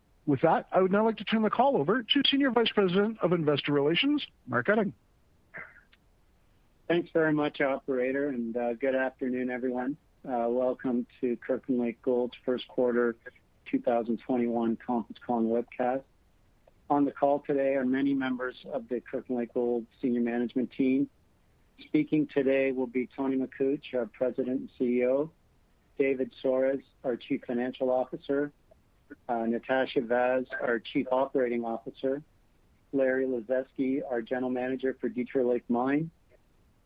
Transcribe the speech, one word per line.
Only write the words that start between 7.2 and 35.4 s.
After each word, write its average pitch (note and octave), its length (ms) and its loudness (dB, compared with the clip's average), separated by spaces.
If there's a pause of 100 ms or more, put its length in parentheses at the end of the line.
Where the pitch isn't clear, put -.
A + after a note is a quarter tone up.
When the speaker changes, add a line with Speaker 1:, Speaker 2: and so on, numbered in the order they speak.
Speaker 2:
much, D3 280 0
operator, C3+ 680 0
and, A#2 280 -4
uh, A#2+ 180 0
good C3 200 0
afternoon, B2+ 560 -2
everyone. B2 460 -4 (280)
Uh, A#2+ 240 -2
welcome B2+ 560 -2 (160)
to A#2+ 240 -2
Kirkland B2+ 360 -2
Lake A#2 220 -4
Gold's B2 420 -2
first B2+ 240 -4
quarter A#2+ 480 0 (520)
two C3 120 0
thousand A#2 440 0
twenty-one A#2 640 0
conference A#2 400 -4
call A#2+ 120 0
and A2+ 100 2
webcast. B2 560 -2 (840)
On C#3+ 160 4
the C#3 60 2
call C#3+ 340 2
today C3+ 300 2
are C3+ 100 0
many C3+ 300 2
members B2+ 400 -2 (180)
of B2 160 -6
the A#2+ 120 -4
Kirkland B2 400 -6
Lake A#2 140 -6
Gold A#2+ 320 0 (140)
senior A#2+ 200 0
management A#2+ 500 -2
team. C3+ 380 0 (720)
Speaking D3+ 520 0
today C3+ 380 2
will C3 160 -2
be A#2+ 300 -2
Tony C3+ 200 -2
Makuch, C3+ 560 -4
our B2 140 -2
President B2+ 540 -4
and C3+ 80 -10 (100)
C B2 220 2
E B2 60 4
O, C#3 260 0 (640)
David C3 340 0 (100)
Soares, C3 400 2 (220)
our B2 120 -2
Chief - 300 -4
Financial B2+ 440 -2
Officer, C#3+ 600 -2 (800)
uh, A#2 160 -2
Natasha B2 560 0
Vaz, B2 460 0 (160)
our A#2+ 160 0
Chief C3 340 -4
Operating B2+ 520 0
Officer, C3+ 580 -4 (720)
Larry C3 340 2
Lazeski, C3 760 -2 (100)
our A#2+ 120 -2
General B2+ 280 -2
Manager B2+ 500 -2
for B2 100 -2
Detour B2 340 -2